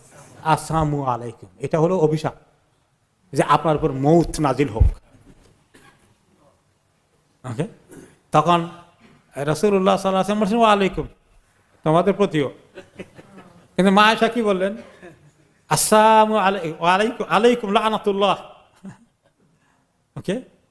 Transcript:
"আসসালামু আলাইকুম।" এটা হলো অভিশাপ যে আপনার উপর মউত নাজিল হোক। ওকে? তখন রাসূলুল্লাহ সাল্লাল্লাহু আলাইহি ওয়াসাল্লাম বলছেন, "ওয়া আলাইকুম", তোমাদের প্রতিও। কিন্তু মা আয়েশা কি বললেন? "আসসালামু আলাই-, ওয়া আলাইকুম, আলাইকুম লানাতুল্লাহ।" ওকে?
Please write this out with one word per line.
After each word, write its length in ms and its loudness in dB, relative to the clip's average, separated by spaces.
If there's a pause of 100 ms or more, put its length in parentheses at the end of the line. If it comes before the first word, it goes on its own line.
(440)
"আসসালামু 600 -2
আলাইকুম।" 460 -8 (100)
এটা 200 -4
হলো 180 0
অভিশাপ 360 0 (1000)
যে 100 0
আপনার 320 0
উপর 160 -2
মউত 480 0
নাজিল 300 0
হোক। 140 0 (2500)
ওকে? 220 -8 (640)
তখন 380 2 (680)
রাসূলুল্লাহ 600 0
সাল্লাল্লাহু 100 -6
আলাইহি 80 -2
ওয়াসাল্লাম 240 -2
বলছেন, 180 -2
"ওয়া 140 4
আলাইকুম", 360 0 (760)
তোমাদের 300 2
প্রতিও। 360 -2 (1300)
কিন্তু 140 2
মা 140 4
আয়েশা 220 2
কি 160 -4
বললেন? 340 -2 (920)
"আসসালামু 680 4
আলাই-, 440 -2
ওয়া 140 2
আলাইকুম, 340 -2
আলাইকুম 440 2
লানাতুল্লাহ।" 680 0 (1800)
ওকে? 240 -8 (300)